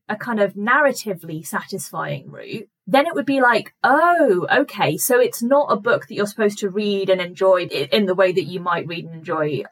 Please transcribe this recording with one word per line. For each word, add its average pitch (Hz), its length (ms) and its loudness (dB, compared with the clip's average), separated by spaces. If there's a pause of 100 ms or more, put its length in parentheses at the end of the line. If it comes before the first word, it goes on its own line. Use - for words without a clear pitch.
a 214 80 -4
kind 220 240 -4
of 196 140 0
narratively 208 880 -2
satisfying 156 840 -8
route, - 380 -12 (180)
then 269 200 2
it 339 80 -6
would 285 120 -4
be 269 160 0
like, 233 320 2 (100)
"Oh, 277 680 4
okay, 196 460 0
so 247 240 2
it's 240 220 0
not 277 280 2
a 214 60 0
book 202 300 0
that 220 80 -16
you're 202 120 -2
supposed 208 340 -2
to 202 100 -2
read 196 400 -2
and 185 100 4
enjoy 175 440 2
i-, 143 280 -4
in 214 140 4
the 185 80 0
way 185 180 4
that 175 120 0
you 180 160 -8
might 170 260 -2
read 165 180 -8
and 165 100 -16
enjoy 156 580 -4